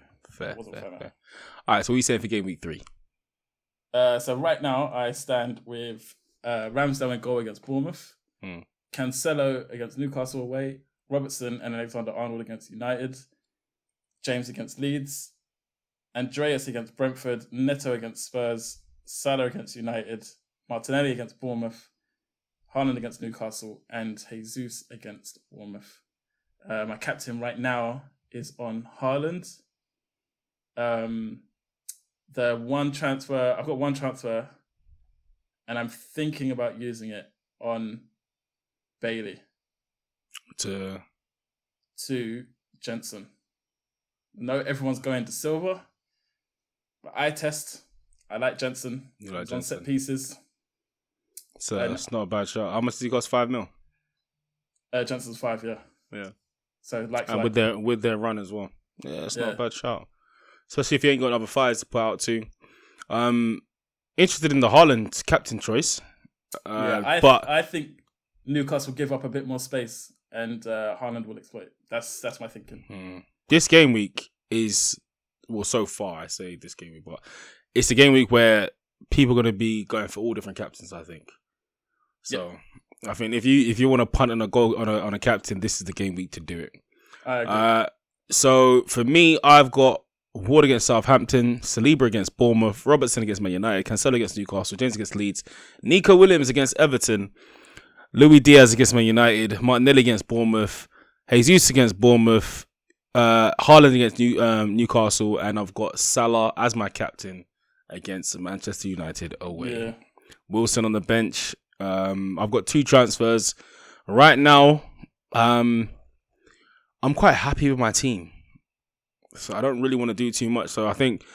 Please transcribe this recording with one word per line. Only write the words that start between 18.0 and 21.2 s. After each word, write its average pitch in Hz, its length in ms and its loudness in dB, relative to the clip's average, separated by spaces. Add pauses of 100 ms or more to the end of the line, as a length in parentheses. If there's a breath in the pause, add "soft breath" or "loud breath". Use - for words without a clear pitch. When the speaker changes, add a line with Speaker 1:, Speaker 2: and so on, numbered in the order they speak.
Speaker 2:
Spurs, 117 560 -8 (240)
Salah 135 400 -4
against 123 300 -12
United, 113 500 -12 (440)
Martinelli 135 420 -4
against 120 280 -12